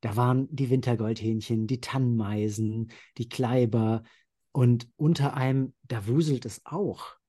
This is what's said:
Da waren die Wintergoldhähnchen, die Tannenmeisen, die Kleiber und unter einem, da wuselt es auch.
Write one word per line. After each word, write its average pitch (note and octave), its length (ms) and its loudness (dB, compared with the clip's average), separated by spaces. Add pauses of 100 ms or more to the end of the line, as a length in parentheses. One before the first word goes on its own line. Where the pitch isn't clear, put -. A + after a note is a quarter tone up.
Da G#2 140 -4
waren B2+ 340 2
die C#3 200 -4
Wintergoldhähnchen, A2+ 960 0
die B2 140 -4
Tannenmeisen, A2 1080 -2 (260)
die A#2+ 120 -6
Kleiber A2+ 760 2 (480)
und A#2+ 440 4
unter D3 400 2
einem, C3 380 0 (100)
da G#2+ 240 -6
wuselt D3 380 2
es - 200 -10
auch. - 500 -6 (140)